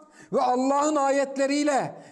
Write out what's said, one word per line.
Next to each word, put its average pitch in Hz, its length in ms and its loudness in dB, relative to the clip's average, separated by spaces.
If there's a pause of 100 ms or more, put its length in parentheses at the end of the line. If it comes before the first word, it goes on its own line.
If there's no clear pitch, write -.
(340)
ve 254 80 0
Allah'ın 269 540 0
ayetleriyle 277 1000 0 (160)